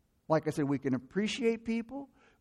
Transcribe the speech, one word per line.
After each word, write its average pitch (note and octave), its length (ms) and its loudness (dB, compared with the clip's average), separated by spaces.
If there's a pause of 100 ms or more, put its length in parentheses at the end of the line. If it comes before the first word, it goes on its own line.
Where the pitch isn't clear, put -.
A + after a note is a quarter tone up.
(280)
Like D#3 200 2
I - 20 0
said, D3 160 0
we C#3 140 0
can C3+ 140 0
appreciate A3 680 0
people, A#3 460 -6 (320)